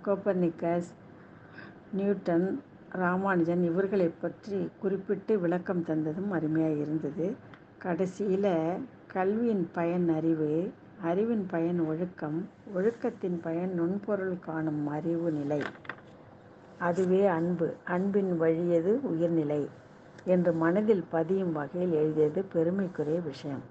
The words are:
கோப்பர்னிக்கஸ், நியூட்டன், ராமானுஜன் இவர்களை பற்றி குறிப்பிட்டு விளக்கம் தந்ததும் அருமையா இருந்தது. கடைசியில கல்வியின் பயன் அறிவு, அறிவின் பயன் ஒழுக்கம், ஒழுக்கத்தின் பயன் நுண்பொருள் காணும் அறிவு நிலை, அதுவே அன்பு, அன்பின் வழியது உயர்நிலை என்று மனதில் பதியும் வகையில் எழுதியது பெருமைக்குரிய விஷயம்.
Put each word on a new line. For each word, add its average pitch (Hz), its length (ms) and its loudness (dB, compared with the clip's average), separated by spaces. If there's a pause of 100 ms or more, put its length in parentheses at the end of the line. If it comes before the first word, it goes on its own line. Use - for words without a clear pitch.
கோப்பர்னிக்கஸ், 180 840 0 (1000)
நியூட்டன், 190 540 2 (460)
ராமானுஜன் 180 720 2
இவர்களை 185 460 2
பற்றி 196 480 -6 (200)
குறிப்பிட்டு 196 600 -2
விளக்கம் 180 460 0
தந்ததும் 160 480 -2
அருமையா 160 440 2
இருந்தது. 151 500 -2 (520)
கடைசியில 190 680 -2 (600)
கல்வியின் 202 680 0
பயன் 175 360 0
அறிவு, 156 420 2 (520)
அறிவின் 196 440 0
பயன் 175 340 0
ஒழுக்கம், 160 580 -2 (340)
ஒழுக்கத்தின் 196 680 -2
பயன் 170 320 -2
நுண்பொருள் 190 680 0
காணும் 156 480 -4
அறிவு 165 440 0
நிலை, 147 280 0 (1200)
அதுவே 180 480 2
அன்பு, 170 400 2 (160)
அன்பின் 190 520 0
வழியது 165 580 2 (100)
உயர்நிலை 160 580 0 (640)
என்று 180 280 4
மனதில் 175 540 4
பதியும் 170 440 0
வகையில் 160 440 -2
எழுதியது 156 480 2
பெருமைக்குரிய 175 760 0
விஷயம். 139 500 -8